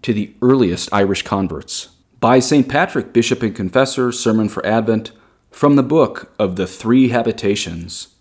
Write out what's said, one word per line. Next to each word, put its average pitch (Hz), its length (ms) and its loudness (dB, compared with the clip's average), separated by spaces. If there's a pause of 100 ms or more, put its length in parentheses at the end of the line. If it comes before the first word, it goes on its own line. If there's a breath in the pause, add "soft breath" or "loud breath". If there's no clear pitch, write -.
to 120 120 -4
the 104 280 -4
earliest 123 500 2
Irish 98 300 0
converts. - 680 -6 (300)
By 123 200 4
Saint 131 280 2
Patrick, 147 460 -2
Bishop 120 300 2
and 104 120 -4
Confessor, 127 560 0
Sermon 110 380 0
for - 160 -8
Advent, 113 460 0 (400 soft breath)
from 143 240 2
the 139 80 4
Book 143 560 0
of 92 160 0
the 92 100 -2
Three 120 440 2
Habitations. 101 1000 -4 (140)